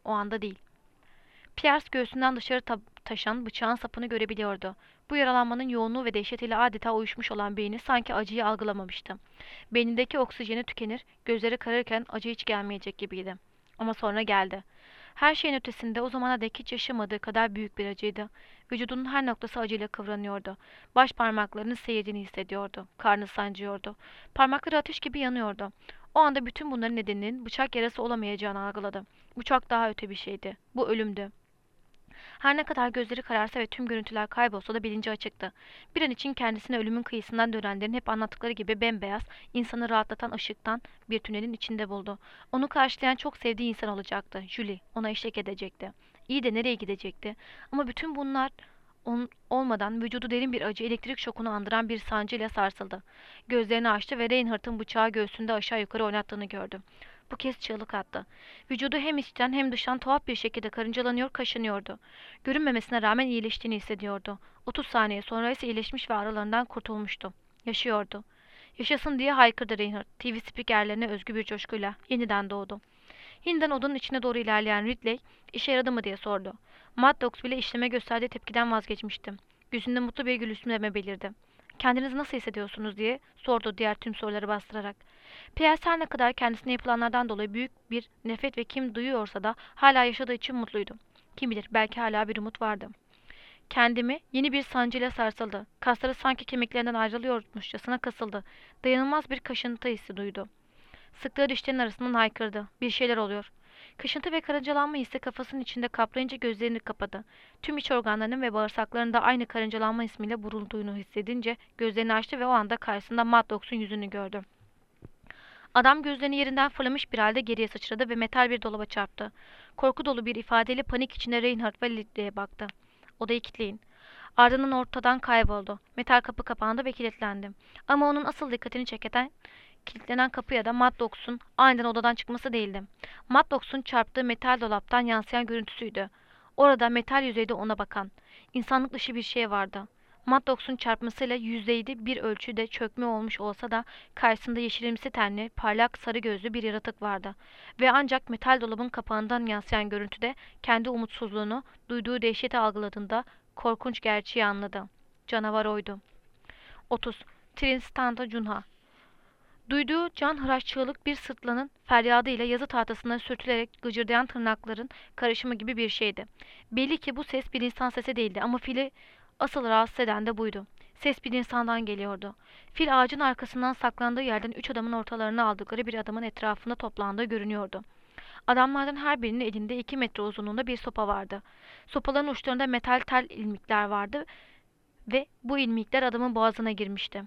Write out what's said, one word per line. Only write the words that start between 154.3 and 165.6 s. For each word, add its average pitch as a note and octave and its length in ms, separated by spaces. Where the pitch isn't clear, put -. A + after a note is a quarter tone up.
anladı. G3+ 380
Canavar G#3+ 400
oydu. G#3 340
Otuz. - 340
Trinstanda B3 720
Cunha. G#3+ 340
Duyduğu D4+ 400
canhıraş C4+ 540
çığlık - 420
bir D4 80
sırtlanın B3 560
feryadıyla A#3+ 600
yazı A#3+ 220
tahtasına A#3 520
sürtülerek A#3 520
gıcırdayan A#3 440
tırnakların A3+ 640
karışımı A#3+ 380
gibi A3 220